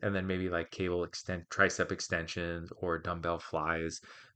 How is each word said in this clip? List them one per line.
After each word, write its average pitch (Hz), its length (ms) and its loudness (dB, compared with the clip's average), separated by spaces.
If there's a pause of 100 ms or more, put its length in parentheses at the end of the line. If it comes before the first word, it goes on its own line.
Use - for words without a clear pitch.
and 104 100 2
then 92 140 2
maybe, 92 220 2
like, 85 240 0
cable 87 340 0
exten-, 90 400 -6
tricep 92 460 4
extensions 85 840 -2
or 85 200 0
dumbbell 85 400 -2
flies 82 640 0 (340)